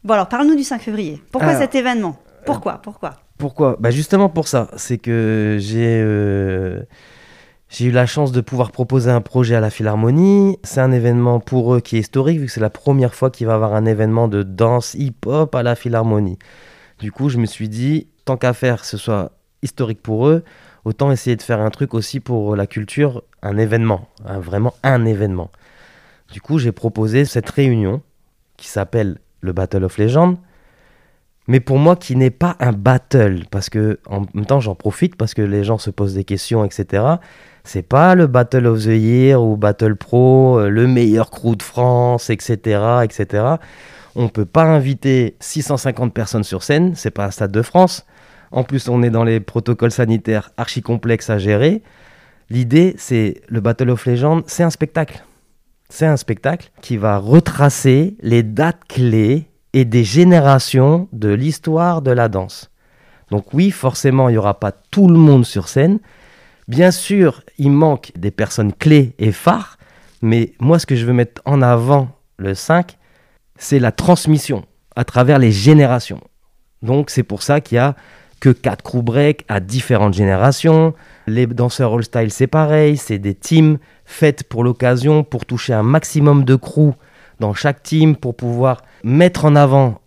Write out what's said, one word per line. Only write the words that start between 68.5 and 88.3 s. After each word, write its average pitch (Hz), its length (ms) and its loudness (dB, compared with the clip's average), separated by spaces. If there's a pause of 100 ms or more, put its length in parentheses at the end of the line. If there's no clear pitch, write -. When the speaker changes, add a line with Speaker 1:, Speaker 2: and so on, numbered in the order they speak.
Speaker 2:
clés 143 480 4
et 107 140 0
phares, - 440 -2 (440)
mais 113 400 0
moi, 160 180 4
ce - 60 -6
que 135 100 0
je 117 100 0
veux 123 60 0
mettre 120 320 -2
en 139 180 0
avant 123 460 2 (300)
le 98 160 -4
cinq, 175 440 -2 (600)
c'est 139 220 0
la 117 120 0
transmission 156 720 0 (320)
à 117 80 -4
travers 127 360 2
les 117 120 6
générations. 120 680 4 (640)
Donc 135 260 -2
c'est 120 140 -2
pour 101 200 -8
ça 143 160 0
qu'il 117 160 -6
y 120 40 2
a 135 160 0 (460)
que 135 80 4
quatre 123 340 -2
crew 123 180 -4
break 139 460 0
à 104 120 -2
différentes 104 540 0
générations. 135 800 2 (320)
Les 117 220 0
danseurs 120 460 -2
all 117 100 -2
style, 113 260 -2
c'est 135 180 -2
pareil, 151 500 2
c'est 110 200 -6
des 98 160 -4
teams 156 440 2 (260)
faites - 400 -2
pour 117 200 -4
l'occasion, 127 600 2
pour - 220 -8
toucher 123 280 -6
un 107 100 0
maximum 143 600 2
de 131 120 4
crew 151 360 0 (480)
dans 104 140 -2
chaque 143 280 -4
team, 156 340 2
pour 120 200 -8